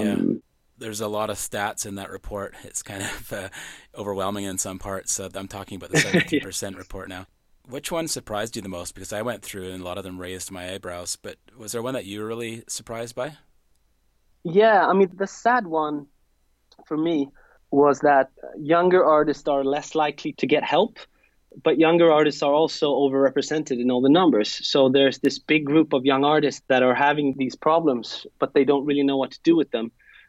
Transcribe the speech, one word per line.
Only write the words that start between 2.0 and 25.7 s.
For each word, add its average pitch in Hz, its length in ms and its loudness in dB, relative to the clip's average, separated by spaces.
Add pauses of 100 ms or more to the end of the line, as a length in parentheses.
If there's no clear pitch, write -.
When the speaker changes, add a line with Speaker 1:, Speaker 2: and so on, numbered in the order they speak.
Speaker 1:
report. 98 440 -10 (100)
It's - 180 -12
kind 101 200 -12
of, - 300 -10
uh, 98 160 -8 (480)
overwhelming 101 480 -4
in 95 140 -8
some 95 200 -8
parts. 95 340 -8
So 95 220 -8
I'm 98 140 -10
talking 98 280 -14
about 87 140 -16
the 147 80 0
Speaker 2:
<laughs> - 20 4
Speaker 1:
seventy-two 156 400 -2
percent 98 360 -10
report 92 320 -16
now. 92 180 -14 (400)
Which 135 240 -12
one 165 180 -6
surprised 110 480 -8
you 117 40 -6
the 98 80 -12
most? 90 260 -12
Because 95 180 -16
I 107 100 -6
went 113 200 -8
through 92 280 -12
and 92 100 -12
a 90 40 -12
lot 90 120 -10
of 95 80 -10
them 92 160 -12
raised 92 300 -12
my 90 240 -10
eyebrows, 90 420 -10
but - 200 -16 (200)
was 110 160 -14
there 117 80 -6
one 127 140 -6
that 117 100 -8
you 101 160 -10
were 107 60 -8
really 113 420 -8
surprised 117 460 -12
by? 147 240 -8 (1040)
Speaker 2:
Yeah, 190 440 6
I 151 60 2
mean, 190 220 4
the 190 120 -4
sad 233 400 0
one 151 400 -2 (800)
for 156 120 -6
me 156 320 -2 (400)
was 143 300 4
that 143 300 4 (280)
younger 175 440 4
artists 151 460 2
are 139 160 0
less 143 300 -2
likely 151 400 -2
to - 120 -2
get 147 160 0
help, 180 360 0 (640)
but 160 160 2
younger 165 340 6
artists 151 300 2
are 143 100 2
also 151 420 2
overrepresented 135 880 0
in 123 100 0
all 123 120 2
the 135 80 6
numbers. 143 560 4
So 135 240 4
there's 139 300 4
this - 180 0
big 156 260 0
group 151 300 2